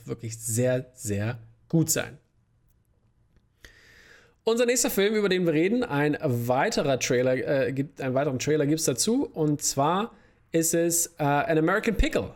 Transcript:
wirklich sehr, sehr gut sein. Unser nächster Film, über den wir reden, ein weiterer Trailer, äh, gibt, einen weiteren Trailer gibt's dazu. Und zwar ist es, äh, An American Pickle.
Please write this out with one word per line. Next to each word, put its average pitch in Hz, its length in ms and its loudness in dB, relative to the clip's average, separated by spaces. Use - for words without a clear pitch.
wirklich 113 340 -10
sehr, 127 540 0
sehr 104 440 -4
gut 160 220 2
sein. - 280 -6
Unser 233 200 2
nächster 254 240 2
Film, 202 260 2
über 202 140 2
den 185 160 2
wir 165 80 2
reden, 196 300 2
ein 147 400 0
weiterer 135 760 0
Trailer, 127 380 2
äh, 135 40 -2
gibt, 135 300 -6
einen 131 140 -2
weiteren 135 240 0
Trailer 151 260 0
gibt's 156 200 0
dazu. 220 460 0
Und 151 300 0
zwar 175 500 -2
ist 165 220 0
es, 170 440 0
äh, 156 60 -2
An 143 340 2
American 185 380 2
Pickle. - 400 0